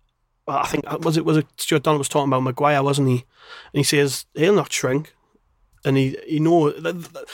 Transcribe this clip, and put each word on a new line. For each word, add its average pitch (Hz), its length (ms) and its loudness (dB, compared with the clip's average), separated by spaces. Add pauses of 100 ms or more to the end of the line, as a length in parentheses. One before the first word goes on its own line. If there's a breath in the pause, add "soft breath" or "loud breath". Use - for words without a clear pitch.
(460)
well, 143 120 -4
I - 80 -2
think, 147 200 -4
uh, 151 160 -6
was 160 140 0
it, 160 80 0
was 156 120 2
it 151 100 0 (120)
Stuart 156 240 -2
Donald 151 180 0
was 139 80 -6
talking 143 200 0
about 131 140 2
Maguire, 139 400 0
wasn't 139 260 2
he? 127 60 4 (580 loud breath)
And - 60 0
he 147 40 2
says, 143 520 0
"He'll 180 200 4
not 170 180 0
shrink." 139 420 -2 (720)
And 135 120 2
he, 135 200 2 (100)
he 151 140 -2
know, 160 320 4
th-, 156 100 -12 (300)
th-, 139 220 -10